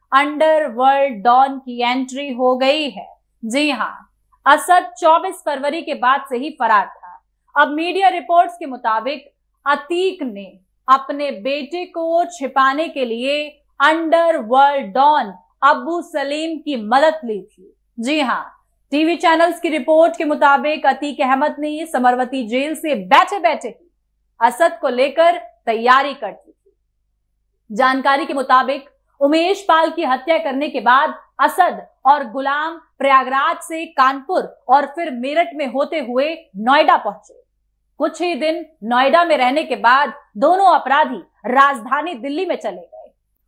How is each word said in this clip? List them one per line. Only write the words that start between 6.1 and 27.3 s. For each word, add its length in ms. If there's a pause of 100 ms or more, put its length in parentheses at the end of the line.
से 60
ही 140
फरार 360
था। 380 (380)
अब 60
मीडिया 400
रिपोर्ट्स 480
के 100
मुताबिक 680 (320)
अतीक 560
ने 360 (300)
अपने 420
बेटे 540
को 400
छिपाने 640
के 160
लिए 560 (200)
अंडरवर्ल्ड 1120
डॉन 420 (280)
अबू 400
सलीम 560
की 300
मदद 360
ली 180
थी। 340 (240)
जी 200
हाँ, 300 (400)
टीवी 260
चैनल्स 440
की 80
रिपोर्ट 480
के 80
मुताबिक 600
अतीक 340
अहमद 380
ने 280
समरवती 600
जेल 260
से 200
बैठे 440
बैठे 300
ही 240 (480)
असद 400
को 80
लेकर 500 (280)
तैयारी 480
कर 160
दी 220
थी। 240 (960)